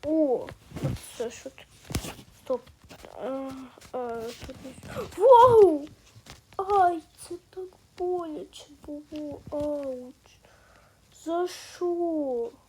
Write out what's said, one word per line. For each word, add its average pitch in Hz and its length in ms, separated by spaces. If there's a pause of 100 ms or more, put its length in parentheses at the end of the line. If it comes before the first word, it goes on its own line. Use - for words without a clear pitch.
О, 294 400 (680)
це 240 140
що - 200
таке? - 140 (800)
Стоп. 254 180 (540)
А, 269 340 (420)
а, 240 280 (260)
тут 262 180
не, - 80 (440)
вау! 440 720 (720)
Ай, 381 440 (280)
це 349 60 (160)
так 370 180 (300)
боляче 349 640 (220)
було. 294 540 (100)
Ауч. 285 640 (1120)
За 339 240
що? 320 1000 (180)